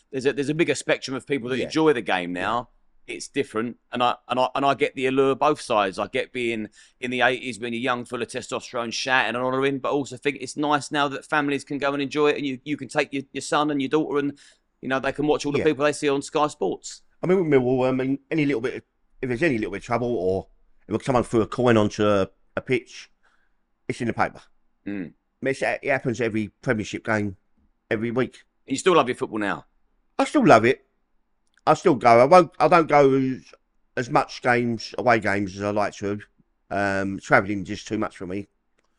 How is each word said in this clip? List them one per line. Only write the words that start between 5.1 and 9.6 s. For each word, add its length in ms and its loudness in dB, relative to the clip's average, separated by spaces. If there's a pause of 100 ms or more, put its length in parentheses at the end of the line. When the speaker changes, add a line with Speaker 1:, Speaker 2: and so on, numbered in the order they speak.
Speaker 1:
both 240 0
sides. 380 -2
I 100 -4
get 240 -6
being 380 -6 (300)
in 100 -8
the 120 -4
eighties 380 0
when 140 -8
you're 80 -6
young, 240 -2
full 160 -8
of 60 -4
testosterone, 640 -8
shouting 420 0
and 80 -4
honouring, 360 -2